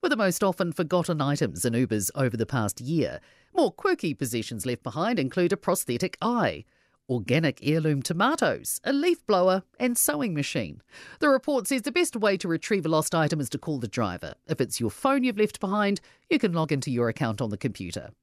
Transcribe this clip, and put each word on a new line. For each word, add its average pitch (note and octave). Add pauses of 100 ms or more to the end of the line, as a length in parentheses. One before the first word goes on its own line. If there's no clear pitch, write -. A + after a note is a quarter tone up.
were F4+
the C#4
most G3
often F3+
forgotten E3
items C3+
in A#2
Ubers A2
over B2+
the A2+
past A2
year. C#3 (340)
More C#4
quirky C4
possessions A2+
left B2
behind F3+
include E3+
a G3
prosthetic -
eye, G3 (420)
organic C3
heirloom D3+
tomatoes, F#3
a C4
leaf E4
blower F#3 (160)
and B3
sewing C#4+
machine. C3 (380)
The D4+
report C4
says C4
the C#4
best E4+
way G3+
to F#3
retrieve E3
a -
lost D#3
item D#3
is C3
to C#3
call D3+
the A#2
driver. G2 (140)
If D#3+
it's -
your A2+
phone C4+
you've A#3
left G#3+
behind, G3+ (300)
you -
can F3+
log D#3+
into C#3
your A#2+
account A2+
on A2+
the G#2
computer. F#2+ (120)